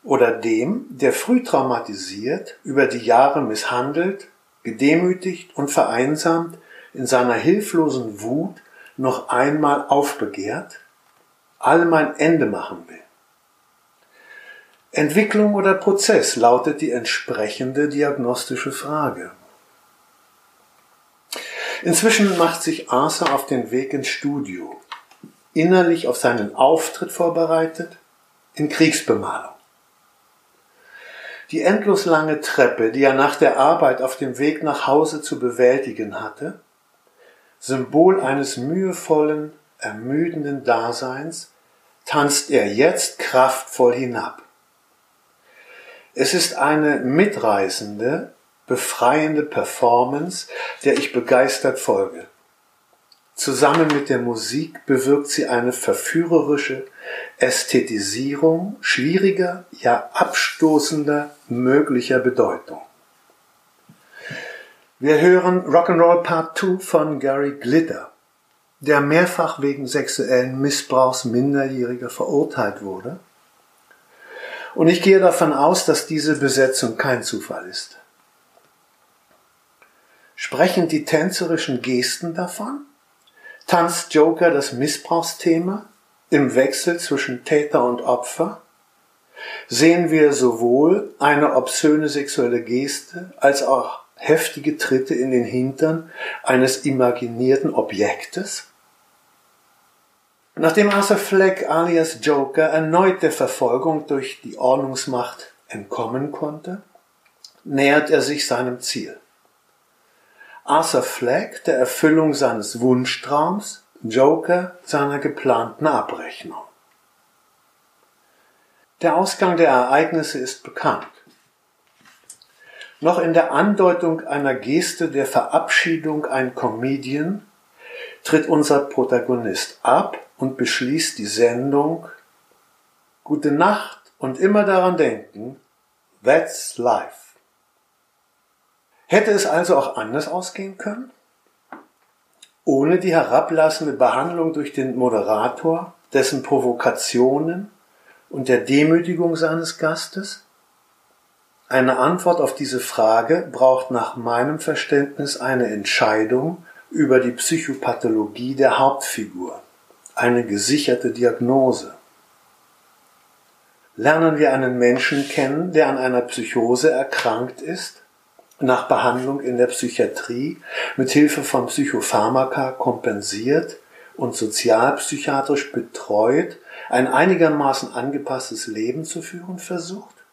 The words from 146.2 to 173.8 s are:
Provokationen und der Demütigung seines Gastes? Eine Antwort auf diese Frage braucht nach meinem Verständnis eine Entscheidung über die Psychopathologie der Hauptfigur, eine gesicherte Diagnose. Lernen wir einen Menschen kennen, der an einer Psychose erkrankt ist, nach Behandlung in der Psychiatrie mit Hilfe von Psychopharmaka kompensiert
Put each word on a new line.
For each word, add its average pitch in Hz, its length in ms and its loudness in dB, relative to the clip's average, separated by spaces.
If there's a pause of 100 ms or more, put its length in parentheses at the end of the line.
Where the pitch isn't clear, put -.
Provokationen 131 1300 0 (640)
und 131 180 -6
der 123 120 4
Demütigung 165 720 2
seines 160 420 -2
Gastes? 165 640 -6 (1300)
Eine 127 300 2
Antwort 170 420 2
auf 131 140 -2
diese 127 240 -6
Frage 117 720 2
braucht 131 400 2
nach 117 240 -4
meinem 123 420 -2
Verständnis 143 800 -2
eine 123 300 -2
Entscheidung 110 1000 0 (240)
über 131 300 4
die 123 120 0
Psychopathologie 120 1200 -4
der - 240 4
Hauptfigur, 101 840 -4 (540)
eine 120 280 2
gesicherte 120 680 0
Diagnose. 120 800 2 (2000)
Lernen 156 440 2
wir 147 120 4
einen 131 280 0
Menschen 127 500 2
kennen, 156 440 -2
der 151 160 4
an 135 100 -2
einer 127 220 0
Psychose 123 680 0
erkrankt 127 720 -2
ist, 165 400 -12 (600)
nach 127 260 2
Behandlung 127 540 0
in 123 160 -2
der 123 100 6
Psychiatrie 123 960 -4 (340)
mit 131 140 0
Hilfe 147 340 4
von 123 220 0
Psychopharmaka 131 1080 -2
kompensiert 117 1040 -2 (400)